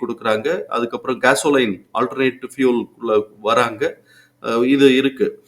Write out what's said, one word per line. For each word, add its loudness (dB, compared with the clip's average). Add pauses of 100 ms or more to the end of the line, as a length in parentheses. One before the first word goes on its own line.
கொடுக்குறாங்க. -2
அதுக்கப்புறம் -6
gasoline 0
ஆல்டர்னேட்டிவ் -2
ஃபியூல் 0 (540)
வராங்க. -2 (440)
அஹ் -2
இது 6
இருக்கு. -2